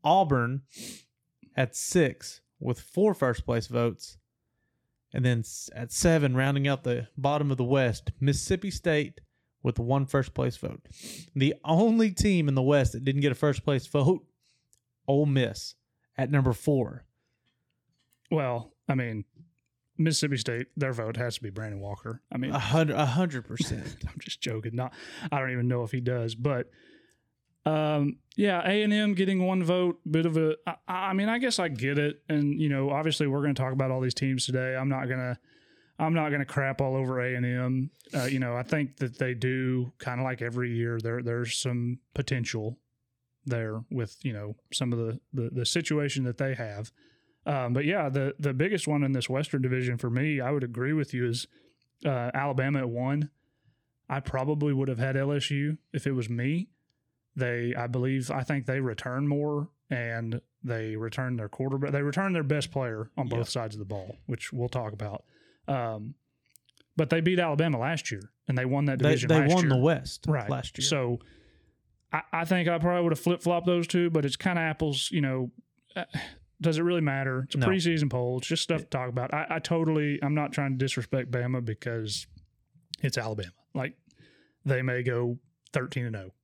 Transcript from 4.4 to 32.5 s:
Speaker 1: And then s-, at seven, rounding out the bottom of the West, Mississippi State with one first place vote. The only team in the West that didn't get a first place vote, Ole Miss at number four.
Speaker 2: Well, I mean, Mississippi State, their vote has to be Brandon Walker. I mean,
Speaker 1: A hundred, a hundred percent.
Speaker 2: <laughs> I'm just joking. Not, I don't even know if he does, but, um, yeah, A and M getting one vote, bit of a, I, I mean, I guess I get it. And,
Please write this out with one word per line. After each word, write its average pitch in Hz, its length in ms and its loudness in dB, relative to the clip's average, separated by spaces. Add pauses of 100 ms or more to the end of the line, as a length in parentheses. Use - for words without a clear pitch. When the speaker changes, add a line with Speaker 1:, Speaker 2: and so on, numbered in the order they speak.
Speaker 1:
And 127 140 0
then 120 140 4
s-, - 360 -10
at 120 160 -8
seven, 151 460 4
rounding 139 300 2
out 135 160 0
the 120 240 -2 (100)
bottom 143 320 2
of 131 80 2
the 127 60 2
West, 127 560 2
Mississippi 143 500 0
State 151 500 -2 (420)
with 120 180 0
one 131 260 2
first 135 280 0
place 127 220 0
vote. - 320 -10 (480)
The 139 200 4 (100)
only 220 460 6
team 180 360 4
in 139 80 2
the 131 60 4
West 135 320 4
that 120 100 -6
didn't 135 180 2
get 143 100 4
a 123 40 0
first - 300 2
place 135 220 2
vote, 147 360 4 (840)
Ole 139 180 4
Miss 135 500 0 (420)
at 147 140 -2
number 135 220 4
four. 131 500 0 (1300)
Speaker 2:
Well, 123 400 -2 (160)
I 143 80 2
mean, 113 300 -2 (720)
Mississippi 151 400 2
State, 120 300 -4 (100)
their 135 160 0
vote 113 240 -4
has 120 180 -2
to - 80 -12
be 107 60 -8
Brandon 101 320 -8
Walker. 104 400 -10 (100)
I - 60 -6
mean, 131 140 -2
Speaker 1:
A 143 80 0
hundred, 147 360 2
a 151 100 4
hundred 139 400 0
percent. - 560 -6
Speaker 2:
<laughs> - 60 -6
I'm - 120 -10
just - 200 -10
joking. 113 360 -6
Not, 127 180 -4 (360)
I 143 100 0
don't 131 120 -2
even 123 160 0
know 123 160 2
if 113 80 -6
he 131 80 -2
does, 120 360 -2
but, 123 340 -2 (960)
um, 151 540 2 (180)
yeah, 196 280 2
A 202 180 2
and 214 100 4
M 208 200 4
getting 185 320 2
one 185 180 2
vote, 175 360 2 (100)
bit 160 160 2
of 160 120 2
a, 156 180 4 (100)
I, 170 100 -4 (120)
I 185 260 -2
mean, 196 140 2
I 226 120 2
guess 240 200 0
I 180 80 0
get 135 320 0
it. 147 300 -2
And, 147 320 0